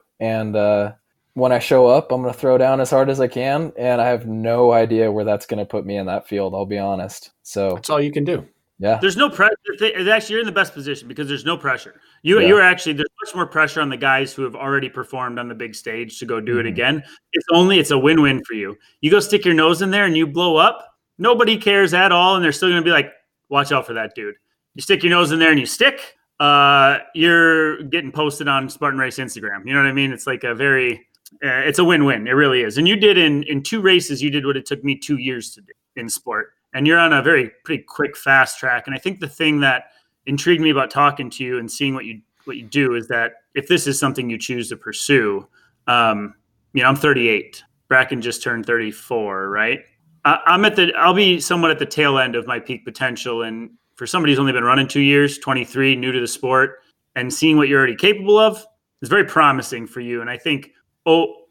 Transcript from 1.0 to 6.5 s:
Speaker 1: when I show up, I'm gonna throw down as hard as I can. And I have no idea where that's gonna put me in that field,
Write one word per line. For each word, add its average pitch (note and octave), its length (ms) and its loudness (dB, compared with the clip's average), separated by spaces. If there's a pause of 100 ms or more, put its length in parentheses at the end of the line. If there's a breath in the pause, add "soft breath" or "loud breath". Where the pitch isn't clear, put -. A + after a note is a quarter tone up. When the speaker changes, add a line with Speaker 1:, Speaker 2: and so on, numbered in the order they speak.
Speaker 1:
when B2+ 160 2
I A#2+ 80 2
show B2+ 260 4
up, C3 260 4
I'm B2+ 120 -2
gonna B2 100 -4
throw B2+ 240 2
down C3 240 2
as B2 80 -2
hard C3+ 200 2
as C3+ 120 -2
I B2+ 60 2
can. C3+ 500 -4
And B2 240 0
I A#2 60 2
have A#2 180 -2
no A#2 460 2
idea A2+ 400 2
where G#2+ 140 -4
that's G#2 200 -2
gonna G#2 200 -6
put G2 200 -8
me G2+ 120 -8
in F#2+ 100 -6
that F#2 200 -6
field, G2 280 -4